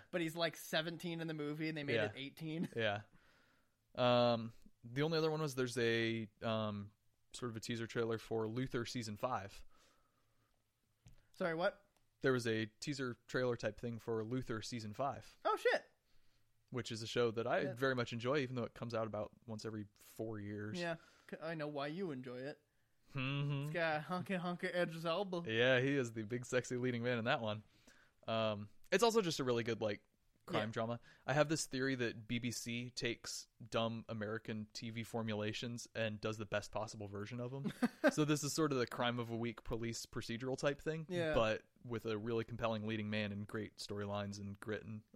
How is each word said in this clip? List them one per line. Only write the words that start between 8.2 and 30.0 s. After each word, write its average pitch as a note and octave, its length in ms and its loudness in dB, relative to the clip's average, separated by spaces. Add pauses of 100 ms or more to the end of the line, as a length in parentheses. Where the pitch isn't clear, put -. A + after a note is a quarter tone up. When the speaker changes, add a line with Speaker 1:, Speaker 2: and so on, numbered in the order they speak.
Speaker 2:
Luther B2 380 -2
season A2 320 -6
five. G#2+ 460 -4 (1700)
Speaker 1:
Sorry, E3+ 220 -2
what? F3+ 260 0 (420)
Speaker 2:
There C3+ 100 6
was B2 140 4
a A2 200 2 (140)
teaser C3 360 -4 (100)
trailer B2+ 300 2
type A2 240 -2
thing A#2 180 -4
for A2 260 -2
Luther A#2 380 -2
season A2 320 -6
five. B2 320 -4 (180)
Speaker 1:
Oh, G#4 120 4
shit. - 260 4 (880)
Speaker 2:
Which B2 200 -4
is A2+ 120 -6
a A2+ 40 -6
show A#2+ 260 4
that A2+ 140 -2
I D#3+ 140 2
Speaker 1:
Yeah. D3 140 -2
Speaker 2:
very C3 200 2
much A#2+ 180 0
enjoy, B2 260 2
even B2+ 180 -2
though A#2+ 80 -2
it - 100 -8
comes A#2+ 200 -6
out A2+ 120 0
about G#2+ 240 -4 (160)
once A2 180 -8
every G#2+ 220 -6 (300)
four A2 240 -4
years. G#2 380 -4
Speaker 1:
Yeah, E3+ 180 -2 (340)
c-, - 120 -10
I E3 120 -4
know D3+ 140 -4
why D3 200 -2
you F3 220 -4
enjoy B2+ 280 -6
it. C#3 200 -8 (560)
Speaker 2:
Mm-hmm. C#3 520 0
Speaker 1:
It's D#3 80 -6
got D#3 340 2
honky F3+ 320 -2
honky F3 340 -2
Idris E3 300 0
Elba. F3 420 0
Speaker 2:
Yeah, B2 340 8
he C3+ 140 4
is B2 180 2
the A2 100 -4
big A#2+ 220 -4
sexy B2+ 320 0
leading B2 260 2
man B2 160 2
in A2 80 0
that C#3 140 2
one. G#2+ 220 -2 (640)
Um, A2 420 2 (220)
it's F#3+ 140 6
also A3+ 160 8
just E3+ 200 2
a C#3 40 2
really A#2+ 180 4
good, A2+ 180 0
like, G#2 200 0 (460)